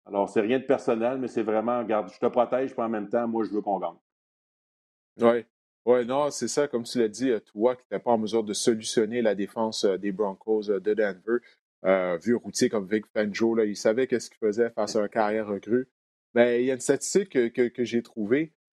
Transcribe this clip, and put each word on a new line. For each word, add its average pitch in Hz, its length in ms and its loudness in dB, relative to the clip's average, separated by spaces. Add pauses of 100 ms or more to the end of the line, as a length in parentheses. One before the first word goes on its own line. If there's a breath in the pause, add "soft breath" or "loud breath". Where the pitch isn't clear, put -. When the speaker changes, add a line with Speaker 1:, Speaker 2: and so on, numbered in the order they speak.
Speaker 1:
Alors, 98 240 -2
c'est 117 120 0
rien 123 180 0
de 127 40 -8
personnel, 123 560 0
mais 123 80 -4
c'est 113 160 -4
vraiment, « 110 400 0
Regarde, 104 280 -2
je - 80 -20
te 123 60 0
protège, 123 460 0
puis 120 100 -6
en 113 80 -2
même 104 200 -6
temps, 117 180 -2
moi, 113 160 -2
je 95 80 -6
veux 104 100 -2
qu'on 98 180 -4
gagne. » 85 180 -8 (1200)
Speaker 2:
Ouais. 117 240 4 (400)
Ouais, 120 200 4
non, 139 240 0
c'est 120 180 -4
ça, 147 200 0
comme 117 160 -4
tu 123 160 -4
l'as 113 80 4
dit, 113 220 -4
euh, 107 100 0
Tua 123 360 0
qui - 80 -18
n'était 98 200 -8
pas 120 80 2
en 117 60 4
mesure 110 260 0
de 104 100 -6
solutionner 110 680 0
la 104 140 2
défense, 110 500 -4
euh, 95 120 2
des 101 140 -4
Broncos, 104 580 -2
euh, 98 100 0
de 104 140 -2
Denver. 104 460 -2 (460 soft breath)
Euh, 92 320 2
vieux 110 180 0
routier 107 340 0
comme 101 160 -2
Vic 107 280 -2
Fangio, 110 420 0
là, 113 80 2
il 104 140 -2
savait 120 280 2
qu'est-ce 120 240 -2
qu'il - 100 -20
faisait 113 320 0
face 104 260 -4
à 104 40 2
un 104 60 0
carrière 107 400 -2
recrue. 104 400 -2 (460)
Mais 120 280 4
il 127 40 0
y 131 60 0
a - 20 0
une 123 80 -4
statistique 185 480 0
que, 120 180 2
que, 120 220 2
que 123 160 -4
j'ai 113 180 -2
trouvée, 123 500 -2 (240)